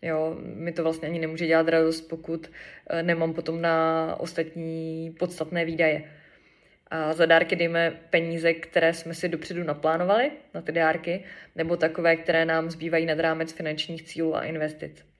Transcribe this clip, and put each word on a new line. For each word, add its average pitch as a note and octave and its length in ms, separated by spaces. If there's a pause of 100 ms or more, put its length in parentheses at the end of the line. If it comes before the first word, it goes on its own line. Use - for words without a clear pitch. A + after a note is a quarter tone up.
Jo, D#3+ 380
mi - 320
to E3+ 100
vlastně D#3+ 260
ani E3+ 100
nemůže D#3+ 280
dělat D#3+ 220
radost, E3 320
pokud, E3 500 (400)
eh, E3 120
nemám E3 320
potom E3 260
na D#3+ 600
ostatní D#3+ 1000
podstatné F3 460
výdaje. D#3+ 400 (840)
A D#3+ 220
za E3 140
dárky E3 300
dejme E3 440 (100)
peníze, E3 440
které E3 380
jsme E3 220
si F3 140
dopředu E3+ 340
naplánovali F3 680 (240)
na E3+ 60
ty E3 120
dárky, E3 520 (320)
nebo E3 200
takové, E3 400
které E3 280
nám D#3+ 260
zbývají E3 360
nad D#3 120
rámec D#3+ 340
finančních D#3+ 500
cílů D#3+ 340
a - 80
investic. D3+ 600 (160)